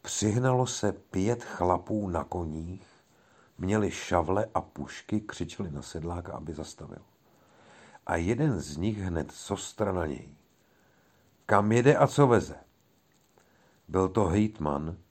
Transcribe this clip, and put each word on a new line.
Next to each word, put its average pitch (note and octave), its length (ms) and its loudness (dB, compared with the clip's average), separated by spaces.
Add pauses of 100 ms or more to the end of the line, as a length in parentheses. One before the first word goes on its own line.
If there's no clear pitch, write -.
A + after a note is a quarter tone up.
přihnalo B2 640 2
se G#2 240 -2
pět G#2+ 520 -2
chlapů F2+ 640 0
na E2 140 -2
koních, E2 640 -8 (680)
měli F#2+ 340 0
šavle F2+ 640 0
a - 80 -2
pušky, - 600 -6
křičeli F2+ 500 -8
na C#2+ 100 -8
sedláka, E2 520 -8
aby D#2+ 200 -10
zastavil. D#2+ 480 -14 (1040)
A - 100 -2
jeden A2 440 2
z C#2+ 180 -8
nich G#2 200 0
hned F2 360 -2
zostra - 580 -4
na F2+ 140 0
něj. C#2 240 -8 (1160)
"Kam G#2 260 4
jede B2 240 6
a C#3 120 6
co C#3+ 200 6
veze?" A2 280 4 (1300)
Byl F#2 220 2
to G#2 160 2
hejtman E2 720 0 (120)